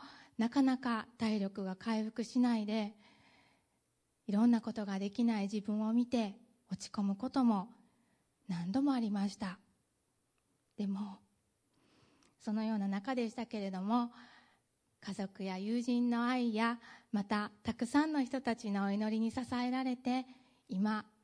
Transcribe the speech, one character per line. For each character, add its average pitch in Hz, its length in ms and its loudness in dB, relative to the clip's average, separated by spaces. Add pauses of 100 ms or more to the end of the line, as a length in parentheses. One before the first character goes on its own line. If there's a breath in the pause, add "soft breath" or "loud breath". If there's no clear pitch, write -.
(360 loud breath)
な 226 140 2
か 277 120 4
な 262 160 4
か 233 280 -4 (100)
体 220 220 0
力 196 240 -4
が 185 140 -4
回 220 260 -2
復 220 220 -4
し - 160 0
な 240 160 4
い 214 100 0
で、 214 300 -2 (1300 soft breath)
い 208 60 -4
ろ 214 120 6
ん 240 60 8
な 226 100 6
こ 220 120 -6
と 214 120 -6
が 196 140 -4
で 202 120 -2
き 240 120 -2
な 226 160 4
い 196 60 0
自 202 160 -2
分 214 260 -2
を 220 60 0
見 240 160 2
て 220 280 0 (360)
落 - 180 -8
ち - 20 -20
込 208 100 -2
む 196 120 2
こ 247 160 -6
と 262 140 2
も 208 280 2 (760 soft breath)
何 175 240 -4
度 269 100 2
も 285 100 4
あ 254 60 2
り 220 140 0
ま 202 160 0
し 196 80 -10
た。 185 240 -8 (1160)
で 202 120 -2
も、 196 320 -6 (1200 soft breath)
そ 220 120 -4
の 214 120 0
よ 220 100 0
う 208 60 0
な 196 80 0
中 202 260 -2
で 233 160 0
し - 60 -12
た 226 100 -6
け 220 140 -6
れ 196 100 -4
ど 185 120 -4
も、 240 300 0 (880 loud breath)
家 196 120 -8
族 190 300 -6
や 190 120 -4
友 214 260 -2
人 240 280 2
の 233 160 2
愛 240 300 0
や、 233 240 0 (320 loud breath)
ま 202 100 2
た 208 300 -2 (100)
た 220 100 -2
く 240 140 -4
さ 294 180 4
ん 311 80 -2
の 277 120 2
人 254 160 -4
た 226 160 0
ち 214 160 -4
の 196 140 2
お 196 40 2
祈 214 180 0
り 220 120 0
に 226 100 2
支 - 80 -6 (160)
え 247 160 0
ら 254 140 -2
れ 254 120 -2
て、 254 300 -2 (420 loud breath)
今、 214 400 0 (160)